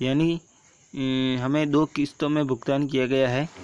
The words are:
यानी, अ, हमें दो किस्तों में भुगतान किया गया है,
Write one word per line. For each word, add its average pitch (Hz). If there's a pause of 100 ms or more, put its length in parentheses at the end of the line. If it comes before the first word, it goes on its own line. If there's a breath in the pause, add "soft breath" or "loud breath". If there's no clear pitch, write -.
यानी, 151
अ, 131
हमें 147
दो 151
किस्तों 147
में 151
भुगतान 139
किया 131
गया 135
है, 135 (160)